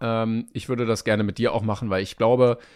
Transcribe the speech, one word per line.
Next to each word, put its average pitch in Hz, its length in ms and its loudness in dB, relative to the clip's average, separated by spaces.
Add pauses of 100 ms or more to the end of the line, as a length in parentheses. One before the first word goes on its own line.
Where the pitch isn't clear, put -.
ähm, 113 540 -2
ich - 160 -8
würde 120 160 -2
das 110 180 -2
gerne 107 140 2
mit 104 200 -2
dir 117 140 0
auch 107 100 -2
machen, 110 280 -4
weil 95 120 0
ich - 140 -8
glaube, 120 420 4 (180)